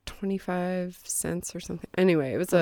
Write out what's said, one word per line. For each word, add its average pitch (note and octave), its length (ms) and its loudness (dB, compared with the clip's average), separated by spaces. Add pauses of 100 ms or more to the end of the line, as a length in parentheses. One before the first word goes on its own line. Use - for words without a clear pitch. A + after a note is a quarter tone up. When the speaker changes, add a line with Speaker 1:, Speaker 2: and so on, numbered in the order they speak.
Speaker 1:
twenty-five F3+ 1000 -4
cents - 500 -4
or F3+ 60 -10
something. - 380 -10
Anyway, D#3+ 340 4
it A2+ 60 0
was F3+ 140 0
Speaker 2:
A F#3 40 6
Speaker 1:
a - 60 6